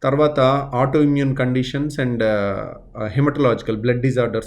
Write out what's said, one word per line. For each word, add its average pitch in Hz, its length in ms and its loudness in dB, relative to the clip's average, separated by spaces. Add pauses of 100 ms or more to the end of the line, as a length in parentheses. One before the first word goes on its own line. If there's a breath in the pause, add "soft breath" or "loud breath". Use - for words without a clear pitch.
తర్వాత 139 680 2 (100)
autoimmune 143 600 2
conditions 131 480 -2
and, 127 300 -2
uh, 107 1000 -2
hematological 120 680 0
blood 120 200 0
disorders 117 420 0